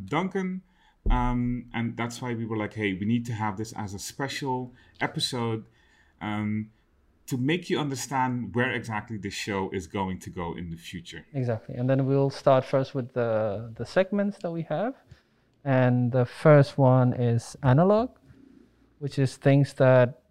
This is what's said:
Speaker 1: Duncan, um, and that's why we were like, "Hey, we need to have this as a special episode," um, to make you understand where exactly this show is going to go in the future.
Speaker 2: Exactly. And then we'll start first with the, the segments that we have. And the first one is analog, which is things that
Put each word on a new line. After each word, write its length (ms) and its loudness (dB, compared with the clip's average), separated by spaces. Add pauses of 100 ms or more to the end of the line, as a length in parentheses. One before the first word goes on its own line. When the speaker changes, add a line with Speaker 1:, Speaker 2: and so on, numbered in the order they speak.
Speaker 1:
Duncan, 580 -4 (480)
um, 640 0
and 220 -4
that's 260 -6
why 120 -6
we 120 -6
were 120 -4
like, 160 -4
"Hey, 200 -2
we 120 -4
need 200 0
to 80 -8
have 240 -4
this 160 -8
as 200 -10
a 60 -10
special 760 -6 (260)
episode," 680 -4 (560)
um, 500 -4 (560)
to 100 -4
make 320 -2
you 80 0
understand 800 -4
where 160 0
exactly 460 -6
this 160 -8
show 380 -4
is 160 -6
going 320 -4
to 100 -14
go 260 -6
in 140 -10
the 80 -10
future. 560 -14
Speaker 2:
Exactly. 420 -4
And 140 -2
then 160 2
we'll 240 2
start 340 4
first 320 -2
with 160 -6
the, 640 -2
the 100 -8
segments 580 -2
that 80 -4
we 120 -6
have. 320 -4 (720)
And 480 4
the 120 2
first 520 6
one 340 6
is 520 0
analog, 480 4 (880)
which 200 -6
is 160 2
things 380 4
that 580 4